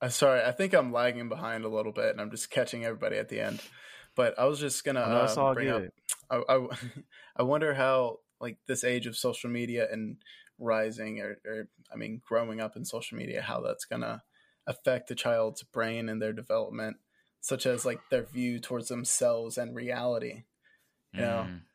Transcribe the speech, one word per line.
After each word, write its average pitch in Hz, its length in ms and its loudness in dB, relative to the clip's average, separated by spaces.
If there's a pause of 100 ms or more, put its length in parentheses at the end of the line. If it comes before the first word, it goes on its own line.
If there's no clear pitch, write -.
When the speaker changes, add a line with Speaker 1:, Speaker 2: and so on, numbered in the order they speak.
Speaker 1:
Uh, 127 80 0
sorry. 131 340 6
I 123 80 4
think 190 220 0
I'm 127 180 6
lagging 120 380 2
behind 113 360 -4
a 110 40 -2
little 107 220 -2
bit, 110 200 0
and 107 100 -4
I'm 104 100 -6
just - 180 -6
catching 117 360 0
everybody 110 320 -2
at 107 120 -4
the 107 100 -4
end. 107 220 -2 (540)
But 120 220 4
I 127 80 4
was 143 140 4
just 143 240 -2
gonna, 135 180 2
Speaker 2:
Oh, 113 80 2
no, 120 140 6
it's 110 140 4
Speaker 1:
uh, - 0 -
Speaker 2:
all 135 180 6
Speaker 1:
bring 127 140 0
up, 110 140 0
Speaker 2:
good. 90 80 -8 (380)
Speaker 1:
I, 127 80 2 (100)
I, 131 200 4 (340)
<laughs> - 360 -20
I 123 60 2
wonder 147 300 2
how, 131 460 4 (200)
like, 117 280 -10
this 123 160 -2
age 123 240 2
of 113 100 -6
social 120 320 -2
media 120 420 0
and 110 300 -6 (380)
rising, 110 600 -2
or, 101 260 -8
or, 110 240 -8 (220)
I 117 40 -14
mean, 113 320 -8
growing 113 340 0
up 110 140 -6
in 110 100 -10
social - 320 -8
media, - 240 -4
how 113 200 -4
that's - 240 -4
gonna 113 380 -6 (440)
affect 127 440 -2
a 120 40 -6
child's 113 480 0
brain 113 460 -2
and 110 120 -4
their 110 120 -2
development, 110 640 -2 (440)
such - 240 -2
as, 120 200 2
like, 120 240 -2
their 123 140 2
view 123 360 -2
towards 117 300 -4
themselves 120 680 0
and 120 180 -4
reality. 120 680 -2 (760)
You - 60 0
know, 95 280 0
Speaker 3:
Mm. 85 240 -12